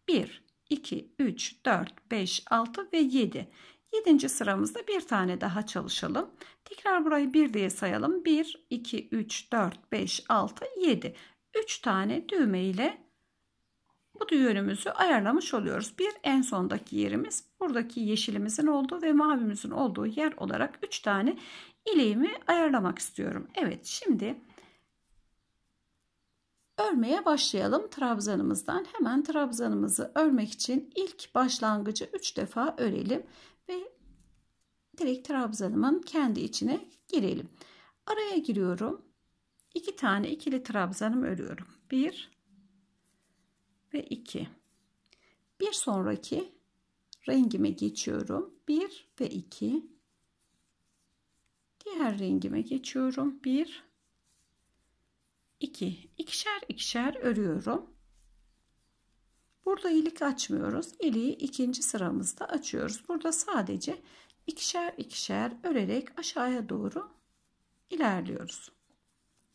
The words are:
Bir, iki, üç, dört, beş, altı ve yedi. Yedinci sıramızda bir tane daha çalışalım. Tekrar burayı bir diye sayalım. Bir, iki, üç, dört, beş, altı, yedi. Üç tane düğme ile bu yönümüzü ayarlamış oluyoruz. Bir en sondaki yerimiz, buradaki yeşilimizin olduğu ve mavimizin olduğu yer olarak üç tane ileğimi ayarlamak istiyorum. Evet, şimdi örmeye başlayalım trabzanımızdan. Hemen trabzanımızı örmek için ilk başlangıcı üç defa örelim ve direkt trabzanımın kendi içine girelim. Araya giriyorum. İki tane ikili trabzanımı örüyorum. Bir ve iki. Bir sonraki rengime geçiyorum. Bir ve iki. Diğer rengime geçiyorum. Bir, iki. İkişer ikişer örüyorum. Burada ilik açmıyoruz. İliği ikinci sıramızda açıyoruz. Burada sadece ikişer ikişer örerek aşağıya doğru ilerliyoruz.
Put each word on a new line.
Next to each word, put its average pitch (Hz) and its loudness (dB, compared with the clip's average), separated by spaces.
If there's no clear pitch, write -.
Bir, - 0
iki, - -6
üç, - -2
dört, - 0
beş, 190 -2
altı 233 0
ve 330 2
yedi. 254 2
Yedinci 311 6
sıramızda 208 0
bir 392 0
tane 185 0
daha 202 -2
çalışalım. - -4
Tekrar 370 0
burayı 285 2
bir 285 6
diye 196 2
sayalım. 247 0
Bir, 320 2
iki, 233 -6
üç, - -4
dört, 202 -2
beş, 196 -4
altı, 208 0
yedi. 247 2
Üç - -8
tane 214 0
düğme 208 4
ile 196 -2
bu 415 0
yönümüzü 202 2
ayarlamış 285 2
oluyoruz. 208 -2
Bir 403 0
en 269 4
sondaki 208 -2
yerimiz, 208 -2
buradaki 233 0
yeşilimizin 214 0
olduğu 294 2
ve 311 4
mavimizin 262 4
olduğu 208 0
yer 294 0
olarak 220 -2
üç - -6
tane 208 2
ileğimi 254 4
ayarlamak 269 4
istiyorum. - -4
Evet, - -2
şimdi 247 0
örmeye 330 4
başlayalım 285 2
trabzanımızdan. 214 0
Hemen 277 2
trabzanımızı 233 0
örmek 269 4
için - -2
ilk - -6
başlangıcı 220 0
üç - -6
defa 240 -2
örelim 233 0
ve 370 -6
direkt 254 0
trabzanımın 254 2
kendi 269 0
içine - -2
girelim. 226 0
Araya 415 -2
giriyorum. 202 0
İki 359 -6
tane 202 0
ikili 262 -2
trabzanımı 214 0
örüyorum. - -6
Bir 269 -2
ve 294 -4
iki. - -8
Bir 403 0
sonraki 214 -2
rengime 254 4
geçiyorum. - -4
Bir 339 -2
ve - -2
iki. 208 -4
Diğer 294 -2
rengime 190 0
geçiyorum. 262 -2
Bir, 277 -2
iki. - -6
İkişer 403 -6
ikişer - -4
örüyorum. 214 -2
Burada 381 0
ilik 320 2
açmıyoruz. 277 -2
İliği 247 2
ikinci 254 -2
sıramızda - -2
açıyoruz. - -4
Burada 330 -2
sadece 269 -4
ikişer 339 -4
ikişer 226 -4
örerek 254 -2
aşağıya 247 -4
doğru 320 -6
ilerliyoruz. 196 -4